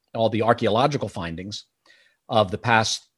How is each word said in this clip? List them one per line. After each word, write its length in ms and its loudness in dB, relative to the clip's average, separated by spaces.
all 160 0
the 140 0
archaeological 680 2
findings 580 -10
of 220 2
the 80 -4
past 600 0